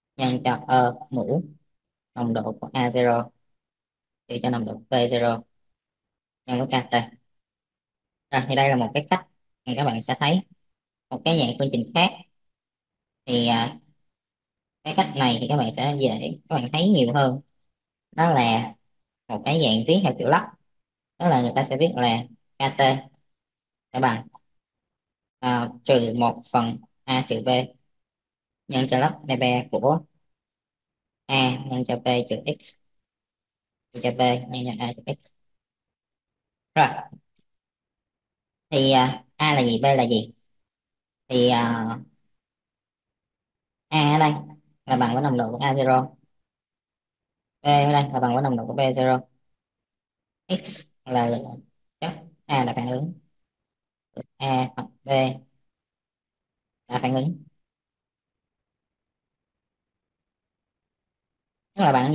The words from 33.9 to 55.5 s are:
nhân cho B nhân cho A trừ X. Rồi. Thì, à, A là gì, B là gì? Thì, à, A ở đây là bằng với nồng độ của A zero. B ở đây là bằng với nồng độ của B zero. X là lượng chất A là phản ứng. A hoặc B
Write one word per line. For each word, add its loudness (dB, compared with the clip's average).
nhân -10
cho 0
B -4
nhân -8
cho -6
A -6
trừ -20
X. -20
Rồi. 4
Thì, 2
à, 2
A 0
là 4
gì, 0
B -
là 4
gì? 0
Thì, 2
à, 0
A 4
ở 4
đây 6
là 2
bằng 2
với 0
nồng 2
độ -2
của -8
A 0
zero. 2
B -10
ở 6
đây 2
là -2
bằng 2
với 0
nồng 0
độ -8
của -8
B -2
zero. 2
X -6
là 0
lượng -6
chất -6
A 0
là -4
phản -4
ứng. -6
A -2
hoặc -12
B -8